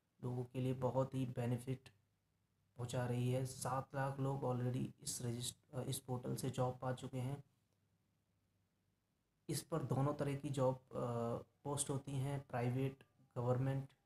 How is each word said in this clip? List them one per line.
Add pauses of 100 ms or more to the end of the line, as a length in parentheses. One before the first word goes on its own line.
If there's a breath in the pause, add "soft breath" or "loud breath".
(240)
लोगों
के
लिए
बहुत
ही
benefit (880)
पहुंचा
रही
है।
सात
लाख
लोग
already (140)
इस
रजिस्ट-,
इस
portal
से
job
पा
चुके
हैं। (2000)
इस
पर
दोनों
तरह
की
जॉब,
अ, (760)
post
होती
हैं,
private, (320)
government। (160)